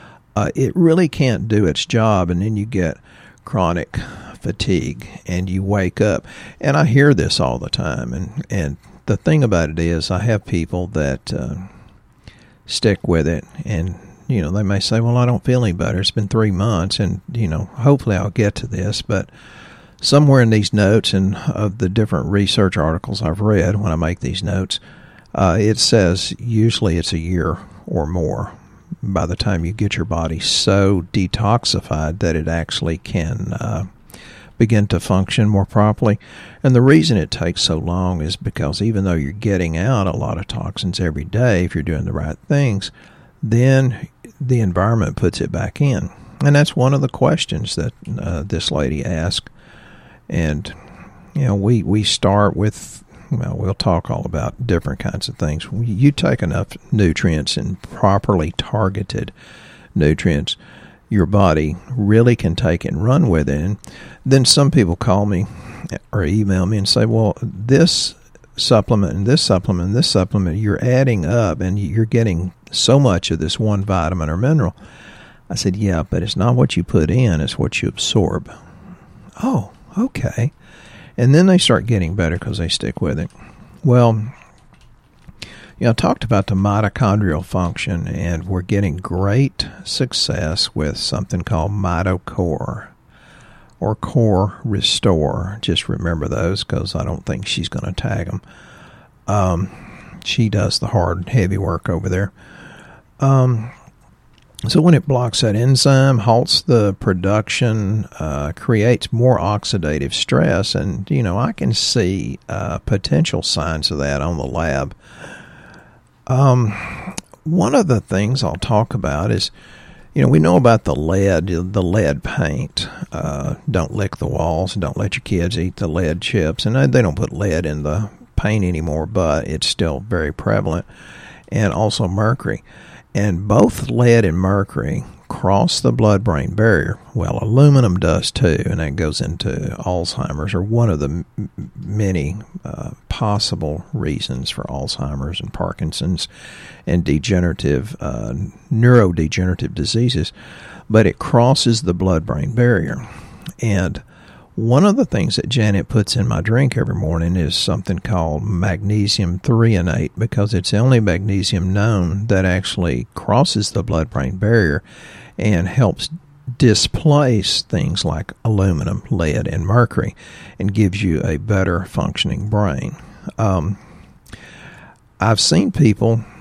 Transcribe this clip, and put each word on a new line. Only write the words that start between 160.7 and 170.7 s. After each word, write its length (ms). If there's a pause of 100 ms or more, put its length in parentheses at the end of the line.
the 80
only 220
magnesium 720
known 560
that 160
actually 680
crosses 580
the 100
blood-brain 540
barrier 440 (560)
and 300
helps 420 (500)
displace 1040
things 420
like 280 (120)
aluminum, 640
lead, 380
and 180
mercury, 480 (460)
and 120